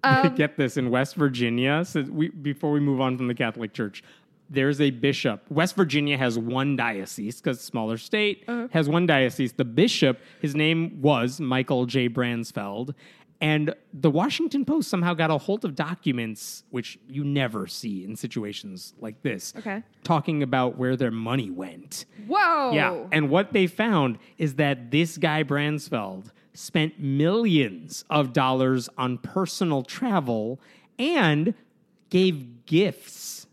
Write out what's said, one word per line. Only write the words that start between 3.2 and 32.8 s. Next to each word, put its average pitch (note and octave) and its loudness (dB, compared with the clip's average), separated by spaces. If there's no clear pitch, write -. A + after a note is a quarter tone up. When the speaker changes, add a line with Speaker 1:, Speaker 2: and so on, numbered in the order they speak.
Speaker 2:
the B2 -2
Catholic A#2 -4
Church, G#2+ -6
there's C3+ 2
a C#3+ 4
bishop. B2 0
West E3 2
Virginia D3 2
has B2 0
one C3 0
diocese, A2+ -4
'cause C3+ -2
it's - -16
a - -16
smaller A2+ -4
state, G#3 -2
Speaker 1:
Uh-huh. A#3+ -6
Speaker 2:
has D#3+ 2
one E3+ 2
diocese. C3 2
The C3 -2
bishop, C3 2
his D3 -4
name D#3+ 0
was C3+ 2
Michael B2+ 0
J. B2 0
Bransfeld, A#2 -4
and D3+ 2
the D3 2
Washington C#4 0
Post D4 0
somehow F3 2
got D#3+ 2
a D#3 2
hold G3+ -4
of D#3+ -4
documents, B2+ -6
which - -10
you C#3 -6
never B2+ -2
see F#2+ -8
in G#2 -10
situations G#2 -8
like G#2+ -14
this, G2+ -6
Speaker 1:
Okay. G#3+ -8
Speaker 2:
talking D3+ 0
about B2+ 0
where B2+ 0
their B2 0
money A2+ -2
went. - -12
Speaker 1:
Whoa. D#4+ 2
Speaker 2:
Yeah, C#3 2
and D3+ 2
what G3 2
they F#3+ 4
found E3+ 2
is D3+ 0
that C3+ 0
this E3 2
guy D#3 0
Bransfeld C#3 -4
spent D#3+ -2
millions D3 2
of D3 2
dollars C3 2
on B2 -2
personal E3 -2
travel C3 -2
and G#3+ 2
gave C#3+ 0
gifts - -2